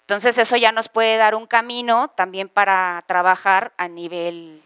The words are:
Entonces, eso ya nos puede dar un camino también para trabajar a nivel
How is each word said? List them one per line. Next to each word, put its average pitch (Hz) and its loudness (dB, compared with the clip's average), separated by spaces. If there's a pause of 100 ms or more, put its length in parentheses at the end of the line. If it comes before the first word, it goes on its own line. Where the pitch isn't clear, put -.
Entonces, 220 0
eso 240 2
ya 226 4
nos 220 -6
puede 220 2
dar 220 4
un 220 -6
camino 240 0
también 190 -4
para 185 0
trabajar 185 0
a 180 -8
nivel 170 -10